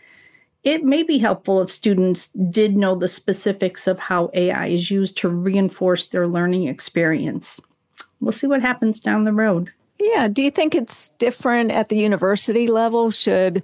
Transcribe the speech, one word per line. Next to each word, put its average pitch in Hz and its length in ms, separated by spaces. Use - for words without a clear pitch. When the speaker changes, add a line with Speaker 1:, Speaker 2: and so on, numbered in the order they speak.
Speaker 1:
it 320 200
may 285 200
be 320 140
helpful 190 440
if 185 80
students 185 580
did 208 280
know 190 180
the 180 120
specifics 190 800
of 185 120
how 175 340
A 180 180
I - 160
is 175 220
used 196 280
to 180 120
reinforce 185 760
their 180 220
learning 175 400
experience. 160 920
We'll 220 100
see 247 160
what 269 140
happens 247 380
down 214 260
the 214 80
road. 202 380
Speaker 2:
Yeah. 403 280
Do 214 140
you 277 100
think 311 220
it's - 360
different 240 640
at 214 180
the 214 80
university 208 680
level? 226 440
Should 185 520